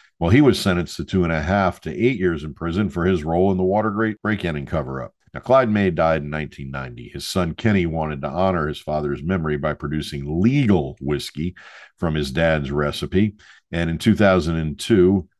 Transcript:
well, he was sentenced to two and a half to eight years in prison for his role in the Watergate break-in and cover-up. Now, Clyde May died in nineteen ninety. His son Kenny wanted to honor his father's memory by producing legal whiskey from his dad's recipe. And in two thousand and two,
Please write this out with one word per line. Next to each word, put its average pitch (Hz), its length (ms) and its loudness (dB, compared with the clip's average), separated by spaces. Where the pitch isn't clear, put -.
well, 85 100 0
he 123 140 6
was 127 180 4
sentenced 87 380 -2
to 82 80 -6
two 92 180 0
and 82 80 0
a 80 80 -2
half 92 420 0
to 80 80 -8
eight 110 280 0
years 85 260 -2
in 76 80 -10
prison 85 380 -2
for 87 160 -2
his 90 180 2
role 87 260 2
in 95 60 0
the 92 80 0
Watergate 107 560 0
break-in 95 360 -2
and 69 120 -8
cover-up. 65 460 -6
Now, 65 80 -12
Clyde 127 300 4
May 101 180 4
died 80 320 2
in 73 80 -8
nineteen 71 420 -8
ninety. 65 380 -12
His - 180 -12
son 85 280 -2
Kenny 98 320 2
wanted 78 340 -4
to 71 80 -6
honor 85 400 0
his 76 100 -6
father's 73 440 -4
memory 80 340 -2
by 76 160 -2
producing 76 720 -4
legal 110 580 2
whiskey 73 540 -4
from 82 180 -2
his 73 160 -2
dad's 78 400 2
recipe. 73 640 0
And 85 160 -2
in 82 80 -2
two 104 180 4
thousand 92 420 4
and 78 220 -4
two, 95 500 4